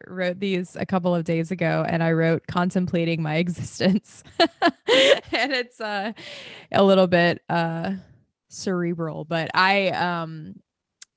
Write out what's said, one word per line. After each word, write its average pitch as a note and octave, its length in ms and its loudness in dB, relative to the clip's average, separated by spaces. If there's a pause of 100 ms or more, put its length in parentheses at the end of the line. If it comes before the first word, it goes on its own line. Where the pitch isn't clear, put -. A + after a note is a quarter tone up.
wrote F3+ 320 -6
these F#3+ 360 -4
a - 100 -6
couple F3+ 280 0
of E3+ 120 0
days E3 260 -2
ago, D#3+ 360 0
and E3 160 0
I E3 100 2
wrote E3 340 0
"contemplating F3 760 -2
my D#3 140 -2
existence." F3 920 -2
<laughs> - 100 -6 (920)
And C#4 200 -2
it's, B3 300 -4
uh, G#3 320 -4 (580)
a F#3+ 120 4
little F#3+ 240 6
bit, F3 420 4
uh, E3+ 440 -2 (560)
cerebral, E3 760 -4
but D#3+ 280 -4
I, F#3+ 360 2
um, E3 680 -4 (600)